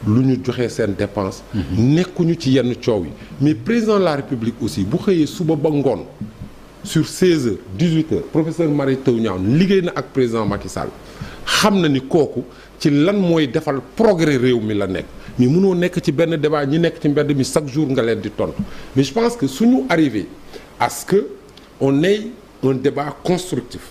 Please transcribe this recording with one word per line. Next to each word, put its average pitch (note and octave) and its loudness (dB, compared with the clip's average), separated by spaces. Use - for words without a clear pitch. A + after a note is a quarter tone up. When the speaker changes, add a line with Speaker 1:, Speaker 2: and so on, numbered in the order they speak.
Speaker 1:
lu A2+ 4
ñu C3 2
joxee A#2+ -2
seen G#2+ -2
dépense. G2+ -4
Speaker 2:
Mhm. A2 2
Speaker 1:
Nekkuñu E3+ 0
ci C3 0
yenn B2 2
coow G#2 0
yi. D2 -8
Mais D3+ 4
président G#3+ 0
de F#3+ 2
la D#3 0
République A#2 -4
aussi, G2+ -2
bu A2+ -2
xëyee F3 2
suba D#3+ -2
ba C#3+ -2
ngoon, C3 0
sur - 0
seize E3 2
heures, G2 -2
dix-huit D#3+ 0
heures, F2+ 0
professeur D#3+ 0
Mary C#3 0
Teuw B2 0
Niane G2+ 0
liggéey F#3+ 4
na E3+ -4
ak C#3 -6
président A2+ 0
Macky G2+ -4
Sall. E2 -6
Xam G3+ 2
na E3 2
ni C3+ 2
kooku C3 0
ci D#3 2
lan D#3+ 4
mooy E3+ 2
defal C#3 -2
progrès E3 4
réew A#2+ 4
mi G#2+ -2
la G2+ 0
nekk. F2 -4
Mais B2 6
mënoo F3+ 4
nekk F3 0
ci D#3+ 0
benn E3 2
débat, D3 0
ñi C#3+ 0
nekk E3 0
ci D#3 2
mbedd D3 2
mi C3 2
chaque D3+ 0
jour C#3+ 0
nga B2+ 0
leen A2+ 0
di G#2 -6
tontu. F#2 -4
Mais C3+ 4
je C#3 0
pense A#3 0
que C#3 -2
suñu B3 2
arrivé C3 2
à A#2+ 2
ce - -8
que G#3 2
on C#3 2
ait G#3+ 0
un C3+ 2
débat C#3 -2
constructif - -4